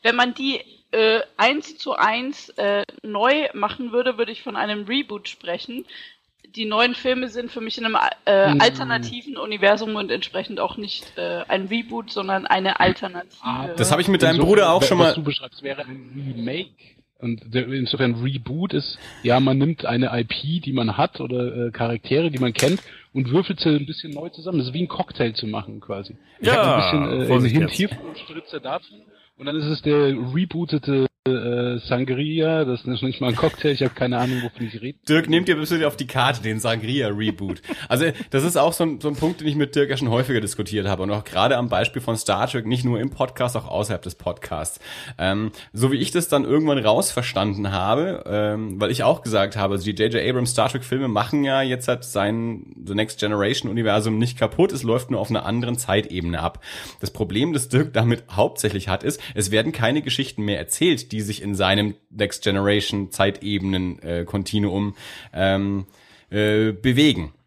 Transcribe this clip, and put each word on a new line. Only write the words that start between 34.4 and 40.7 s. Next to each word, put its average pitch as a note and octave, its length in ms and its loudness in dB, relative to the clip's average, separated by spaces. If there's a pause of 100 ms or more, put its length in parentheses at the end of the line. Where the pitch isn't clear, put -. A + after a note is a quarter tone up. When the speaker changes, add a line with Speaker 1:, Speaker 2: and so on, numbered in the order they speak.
Speaker 2:
wovon A#2+ 240 -8
ich G#2+ 140 -10
rede. C3 260 -10
Speaker 3:
Dirk, D#3+ 220 4
nehmt D#3+ 220 2
ihr E3+ 60 4
bitte D#3 300 0
auf C#3+ 100 0
die C#3 100 -6
Karte B2+ 360 2
den A2 160 -2
Sangria-Reboot. A2 1040 -2 (260)
Also, C3+ 200 2 (240)
das C#3 140 2
ist E3+ 120 0
auch D3+ 160 4
so F3 120 0
ein, D3+ 160 -2
so D3+ 80 -4
ein D3 80 -2
Punkt, E3 260 -2
den D3+ 40 -4
ich D3 80 0
mit C#3+ 220 0
Dirk C#3+ 140 4
ja C3 80 0
schon B2+ 100 0
häufiger B2 320 2
diskutiert G#2 480 -4